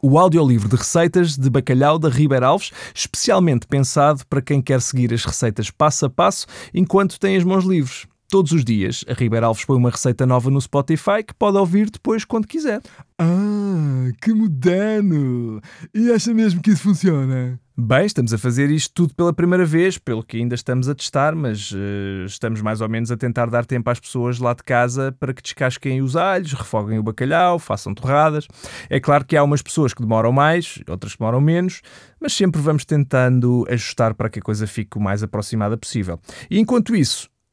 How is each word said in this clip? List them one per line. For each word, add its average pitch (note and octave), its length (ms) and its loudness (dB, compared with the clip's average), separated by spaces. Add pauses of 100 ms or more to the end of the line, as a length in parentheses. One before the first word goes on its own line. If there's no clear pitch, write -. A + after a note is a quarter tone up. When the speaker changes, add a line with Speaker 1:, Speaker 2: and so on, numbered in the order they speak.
Speaker 1:
O C#3+ 180 6
audiolivro C#3+ 500 4
de B2 60 2
receitas E3+ 600 2
de C3+ 140 2
bacalhau C3+ 480 2
da D#3+ 120 2
Ribeira C3+ 360 2
Alves, D#3+ 260 2 (220)
especialmente - 720 0
pensado C#3 600 2
para C#3 140 0
quem C#3 200 0
quer B2+ 180 0
seguir A#2+ 320 0
as A#2 140 -2
receitas A2 460 -4
passo D3+ 340 0
a C3 40 0
passo F#3+ 360 0 (300)
enquanto F#3+ 440 2
tem G3 180 0
as F3+ 60 2
mãos F#3 220 2
livres. E3 400 -2 (220)
Todos F#3 240 2
os D#3 140 2
dias, G#2+ 420 -2
a - 60 -4
Ribeira A2+ 340 0
Alves A2+ 180 -2
põe C3+ 120 2
uma B2 120 4
receita B2+ 360 -2
nova B2+ 260 2
no C#3 80 2
Spotify D#3+ 680 -2
que - 80 -18
pode G3+ 240 2
ouvir G3 320 2
depois A3 360 -4
quando A3 220 -4
quiser. C#4 340 -4 (360)
Speaker 2:
Ah, F3 920 0 (120)
que A3 120 2
moderno! E3+ 1300 0 (320)
E A#3 180 2
acha A3+ 220 2
mesmo G#3+ 280 2
que G#3+ 100 4
isso E3+ 100 4
funciona? C3+ 800 0 (180)
Speaker 1:
Bem, B2+ 280 2
estamos B2 280 0
a A2+ 40 -2
fazer B2+ 340 0
isto D3+ 220 -2
tudo E3+ 200 0
pela F3 200 0
primeira F3 320 2
vez, E3+ 320 0
pelo A2+ 260 -6
que - 140 -10
ainda A#2+ 180 -2
estamos B2+ 320 -4
a C#3+ 80 -4
testar, D3 400 -2
mas, G#2+ 400 -6
eh, G2 500 -6
estamos A2 360 -6
mais G#2+ 180 -4
ou A2 80 -4
menos A2+ 240 -4
a A#2+ 60 -4
tentar A#2+ 320 -2
dar A#2+ 160 0
tempo B2 240 -4
às B2 100 -2
pessoas A#2+ 400 -4
lá B2 140 0
de - 100 -10
casa B2+ 560 -2
para C3 140 -6
que - 100 -14
descasquem C3 580 -4
os C3+ 140 -2
alhos, F3+ 380 -2
refoguem A2 440 -4
o G#2+ 60 -2
bacalhau, D#3+ 560 0
façam G2+ 340 -6
torradas. D3 540 0 (420)
É - 80 0
claro C#3+ 280 2
que - 100 0
há C#3+ 80 6
umas C#3+ 180 2
pessoas C#3+ 320 0
que - 80 -10
demoram A2 300 2
mais, D#3 560 0
outras F#2 260 -10
que - 60 -20
demoram A#2 220 0
menos, F3 400 0 (380)
mas D4 140 -6
sempre F3 280 0
vamos D3+ 240 0
tentando B2+ 840 2
ajustar A2+ 460 -2
para A2 140 -4
que G#2+ 100 -10
a - 20 -12
coisa G#2+ 240 -4
fique G#2 320 -8
o G#2 40 -2
mais G2+ 200 0
aproximada G#2+ 560 -4
possível. F#2 400 -6 (320)
E G3 120 2
enquanto A#3 340 0
isso, - 340 -2 (240)